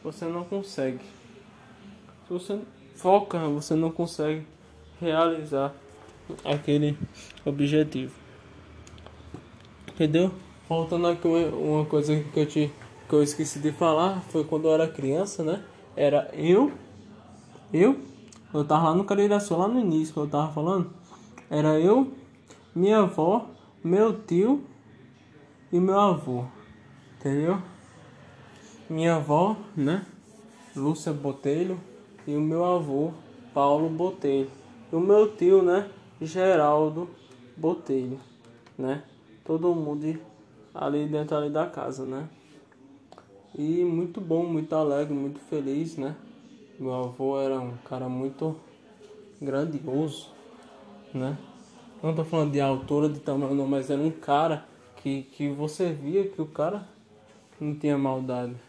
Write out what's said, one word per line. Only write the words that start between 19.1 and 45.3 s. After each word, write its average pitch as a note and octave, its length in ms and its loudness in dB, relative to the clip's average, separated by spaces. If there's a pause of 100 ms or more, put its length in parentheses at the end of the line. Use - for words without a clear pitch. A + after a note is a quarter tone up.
lá F#3 100 2
no B3 120 0
início D#3+ 340 0
que - 60 -6
eu D3 80 -2
tava D3+ 240 0
falando, E3+ 400 0 (580)
era D3+ 280 4
eu, G3 360 4 (600)
minha G3+ 260 4
avó, F#3 480 2 (360)
meu G3 300 4
tio A3 500 2 (1080)
e F3 80 2
meu F#3+ 200 4
avô, C#3 460 2 (760)
entendeu? D#3 420 0 (1300)
Minha E3 260 2
avó, D#3+ 420 2 (180)
né? D#3+ 300 0 (680)
Lúcia D3+ 380 -2
Botelho D3 680 -2 (460)
e D3 100 -4
o D3+ 60 0
meu D#3 220 0
avô, E3 480 0 (420)
Paulo D3 360 4
Botelho. D#3 600 -2 (420)
E E3 40 -4
o E3 40 2
meu G#3 360 6
tio, F#3+ 260 6
né? F#3 280 2 (320)
Geraldo D#3+ 880 2 (480)
Botelho, C#3 600 -2 (580)
né? C3+ 260 -4 (400)
Todo E3 320 0
mundo D#3 440 -4 (540)
ali D3 320 -2
dentro D3+ 300 -4
ali D3 140 -2
da D#3 180 -2
casa, C3 380 -8
né? C3+ 220 -8 (1300)
E D#3+ 280 0
muito F3 380 -2
bom, E3 240 0
muito D#3+ 280 -4
alegre, D3 400 0
muito C#3 260 -6